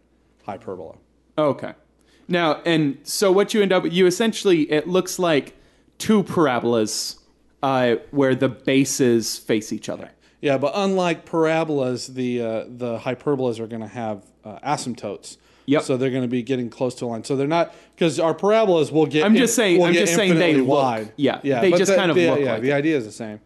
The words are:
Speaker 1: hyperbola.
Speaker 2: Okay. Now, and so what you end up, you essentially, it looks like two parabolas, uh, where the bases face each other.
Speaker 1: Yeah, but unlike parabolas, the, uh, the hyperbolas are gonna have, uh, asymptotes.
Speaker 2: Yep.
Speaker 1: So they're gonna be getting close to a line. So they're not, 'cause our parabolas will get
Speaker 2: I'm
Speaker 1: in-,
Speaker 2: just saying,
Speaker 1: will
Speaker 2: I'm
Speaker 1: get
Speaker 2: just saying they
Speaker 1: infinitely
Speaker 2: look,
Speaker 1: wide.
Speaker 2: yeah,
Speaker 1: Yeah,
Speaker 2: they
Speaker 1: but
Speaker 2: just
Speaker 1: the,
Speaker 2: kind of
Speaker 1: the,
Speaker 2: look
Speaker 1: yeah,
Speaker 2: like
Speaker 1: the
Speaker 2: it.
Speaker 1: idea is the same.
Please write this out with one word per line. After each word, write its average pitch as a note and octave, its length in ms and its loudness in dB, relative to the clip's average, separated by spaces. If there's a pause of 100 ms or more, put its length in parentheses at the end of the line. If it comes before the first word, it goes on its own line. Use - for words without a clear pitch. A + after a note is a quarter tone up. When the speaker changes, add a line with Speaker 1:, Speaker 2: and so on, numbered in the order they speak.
(460)
Speaker 1:
hyperbola. F#2 500 -12 (420)
Speaker 2:
Okay. C3+ 360 -2 (540)
Now, E3+ 380 0
and D#3 380 0
so - 280 0
what G3 220 2
you G#3+ 80 2
end G3 120 2
up, F3+ 180 0
you F3+ 160 4
essentially, F#3 640 0
it D3+ 160 0
looks F3+ 320 -2
like D#3+ 360 0 (420)
two G#3+ 260 2
parabolas, A#2+ 960 0 (440)
uh, B2+ 320 2 (160)
where C3+ 240 2
the C3 140 0
bases C3 880 0
face - 360 -4
each - 160 -10
other. - 220 -12 (300)
Speaker 1:
Yeah, C#3 160 0
but C#3 180 -2
unlike F#3 500 -2
parabolas, D#3 840 -2
the, B2 340 -4
uh, A2+ 260 -4
the A#2+ 320 -8
hyperbolas B2+ 600 -4
are A2+ 80 -10
gonna A2 200 -10
have, G#2+ 360 -8 (220)
uh, G#2+ 140 -16
asymptotes. B2 800 -8 (280)
Speaker 2:
Yep. C#3+ 180 2
Speaker 1:
So C#3 120 -2
they're C3 160 0
gonna B2+ 160 -2
be B2 160 -2
getting B2 260 -4
close B2+ 260 -4
to B2+ 100 -10
a - 20 -4
line. A2+ 160 -8
So C3+ 140 -4
they're C#3 100 -2
not, E3 260 0 (240)
'cause D#3+ 220 0
our D#3+ 140 2
parabolas G3 580 2
will D#3 140 2
get D3 180 2
Speaker 2:
I'm G#3 100 4
Speaker 1:
in-, A3+ 40 6
Speaker 2:
just A#3+ 180 2
saying, F#3 240 4
Speaker 1:
will F3 60 4
Speaker 2:
I'm E3+ 80 2
Speaker 1:
get E3+ 80 4
Speaker 2:
just E3+ 140 0
saying F#3 200 2
they E3+ 160 4
Speaker 1:
infinitely C3+ 180 2
Speaker 2:
look, C#3 140 4
Speaker 1:
wide. A2 320 -2
Speaker 2:
yeah, C#3 280 0
Speaker 1:
Yeah, C3+ 180 0
Speaker 2:
they F#3+ 100 4
Speaker 1:
but F3 60 4
Speaker 2:
just F#3+ 140 2
Speaker 1:
the, G3 60 4
Speaker 2:
kind F3+ 140 2
of D3 60 2
Speaker 1:
the, E3+ 120 4
Speaker 2:
look C#3 120 2
Speaker 1:
yeah, B2+ 120 0
Speaker 2:
like A2 80 -4
Speaker 1:
the C3 100 0
Speaker 2:
it. - 20 2
Speaker 1:
idea D3 240 0
is A2+ 80 -6
the G#2 80 -14
same. G#2+ 320 -12